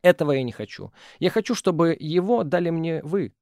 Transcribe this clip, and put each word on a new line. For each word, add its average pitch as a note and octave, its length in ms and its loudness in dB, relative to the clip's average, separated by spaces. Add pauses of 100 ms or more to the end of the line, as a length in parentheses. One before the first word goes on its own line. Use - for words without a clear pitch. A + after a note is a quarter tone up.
этого E3 320 4
я C3+ 100 0
не A#2+ 100 -4
хочу. G2+ 400 -14 (260)
Я F#3 100 0
хочу, A3 260 -2
чтобы E3 440 0
его F3+ 440 0
дали F3 280 0
мне E3 320 -4
вы. D#3+ 400 -4